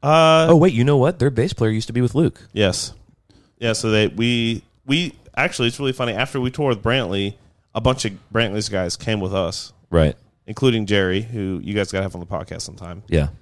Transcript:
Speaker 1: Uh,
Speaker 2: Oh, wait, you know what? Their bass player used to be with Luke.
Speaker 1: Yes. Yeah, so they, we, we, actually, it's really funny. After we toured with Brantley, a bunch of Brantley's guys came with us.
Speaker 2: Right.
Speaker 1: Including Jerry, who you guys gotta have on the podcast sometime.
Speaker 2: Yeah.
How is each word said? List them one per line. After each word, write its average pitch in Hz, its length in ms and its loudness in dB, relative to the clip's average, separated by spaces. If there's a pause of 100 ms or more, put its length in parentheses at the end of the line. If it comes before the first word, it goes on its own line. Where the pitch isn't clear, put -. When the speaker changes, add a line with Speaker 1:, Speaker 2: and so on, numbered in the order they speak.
Speaker 1:
Uh, 160 480 6
Speaker 2:
Oh, 170 60 10
wait, 170 160 6
you 117 120 2
know 143 120 4
what? 143 220 2
Their 120 120 2
bass 123 220 -2
player 113 180 0
used 110 180 -4
to - 40 -12
be 120 80 0
with 120 140 0
Luke. 151 260 0 (120)
Speaker 1:
Yes. 101 400 0 (680)
Yeah, 117 140 0
so 110 180 -2
they, 107 180 4
we, 117 540 -2 (220)
we, 156 300 -2 (220)
actually, 135 320 -2
it's 117 100 -6
really 135 160 -2
funny. 120 180 -4
After 127 280 -4
we 127 100 -2
toured 131 260 -2
with 104 80 -14
Brantley, 101 500 -2 (400)
a 110 60 -2
bunch 127 240 0
of 107 80 -4 (200)
Brantley's 107 360 -2
guys 92 280 -4
came 110 240 -4
with 95 140 -4
us. 90 380 -6 (180)
Speaker 2:
Right. 80 240 2 (320)
Speaker 1:
Including 113 400 0
Jerry, 98 360 0
who 101 400 -6
you 101 120 -6
guys 101 180 -2
gotta 95 100 -2
have 95 120 -8
on 92 60 -10
the 85 60 -14
podcast 85 360 -10
sometime. 85 460 -14
Speaker 2:
Yeah. 76 200 2 (140)